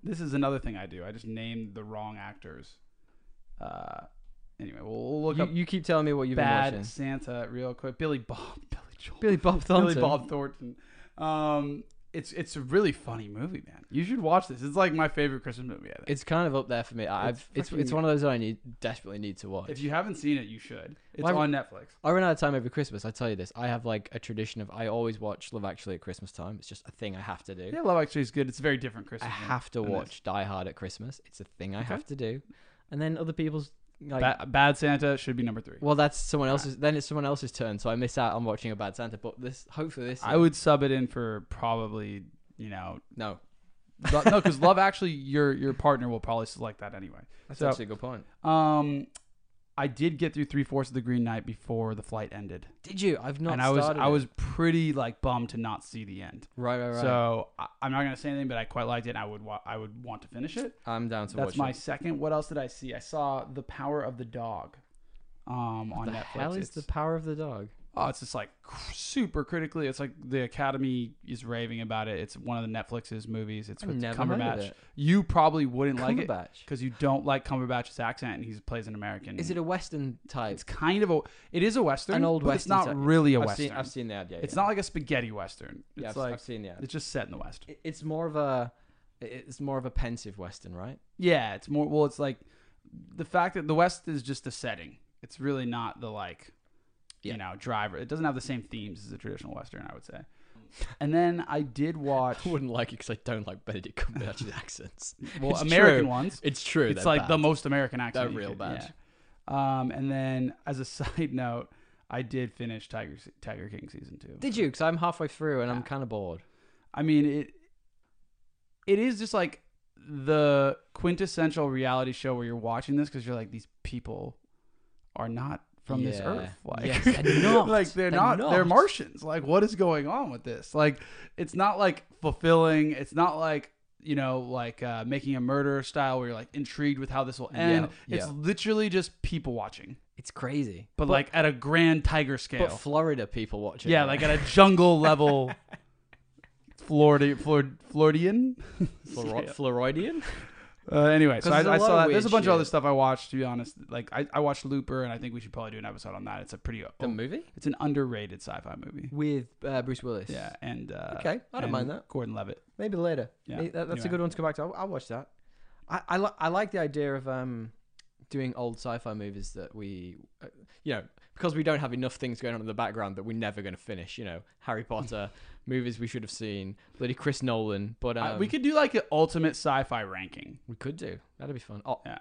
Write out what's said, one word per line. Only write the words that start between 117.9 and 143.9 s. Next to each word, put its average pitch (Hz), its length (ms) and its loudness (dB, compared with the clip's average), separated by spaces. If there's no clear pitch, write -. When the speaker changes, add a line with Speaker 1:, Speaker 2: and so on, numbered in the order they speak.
Speaker 1:
it 196 120 6
is 240 200 2
just, 220 140 -6
like, 180 280 0
the 143 720 4
quintessential 165 760 0
reality 131 420 0
show 127 240 -2
where 120 100 -4
you're 117 100 -4
watching 117 400 -2
this 147 140 2
'cause 123 160 -8
you're 123 100 -4
like, 113 160 -8
"These 113 160 -14
people 120 540 -8
are 117 140 -4
not 123 340 -6
from 131 200 -2
this 127 160 -2
Speaker 2:
Yeah. - 80 -4
Speaker 1:
earth." - 360 -4
Like, - 220 -4
Speaker 2:
Yes, - 180 2
they're 147 200 6
not. 220 260 8
Speaker 1:
<laughs> - 0 -
like, 214 260 4
they're 180 180 2
Speaker 2:
They're 170 80 4
Speaker 1:
not, 220 180 6
they're 220 220 4
Speaker 2:
not. 180 80 6
Speaker 1:
Martians. - 560 4
Like, 156 220 -4
what 175 180 6
is 214 120 4
going 165 320 2
on 226 220 -2
with 120 140 -10
this? - 320 -8
Like, 151 260 4
it's - 180 -6
not, 196 240 4
like, 190 240 4
fulfilling. 160 680 6
It's 139 220 -6
not 160 260 4
like, 156 320 -2
you 147 160 -4
know, 131 260 0
like, 123 420 -6
uh, 117 220 -4
Making 135 300 -2
a 127 60 -2
Murderer 139 400 2
style 131 380 -2
where 123 80 -4
you're, 120 80 -6
like, 113 180 -12
intrigued 143 460 -2
with 131 100 -6
how 135 140 0
this 123 160 -8
will 127 140 -8
Speaker 2:
Yeah, - 80 -4
Speaker 1:
end. 165 280 4
It's 107 200 -2
Speaker 2:
yeah. 147 40 -6
Speaker 1:
literally 208 580 0
just 180 340 0
people 147 300 -2
watching. 113 440 -10
Speaker 2:
It's - 140 -16
crazy. 123 640 -4
Speaker 1:
But, 151 120 0
Speaker 2:
But 139 60 4
Speaker 1:
like, 139 200 4
at 160 120 6
a 151 60 6
grand 160 540 6
tiger 139 320 2
scale. 135 300 0
Speaker 2:
But 85 120 -4
Florida 147 460 2
people 107 360 -4
watching. 104 300 -2